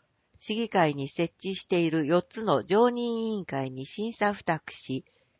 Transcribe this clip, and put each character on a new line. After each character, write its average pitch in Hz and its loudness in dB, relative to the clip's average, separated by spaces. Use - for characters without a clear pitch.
市 - -4
議 226 -2
会 160 4
に 139 -4
設 - -2
置 190 -6
し - -6
て 175 2
い 165 2
る 156 2
四 175 4
つ - -10
の 143 2
常 220 4
任 233 -2
委 220 -2
員 185 -6
会 135 -4
に 131 -10
審 220 -6
査 208 0
付 202 -10
託 - -4
し、 - -6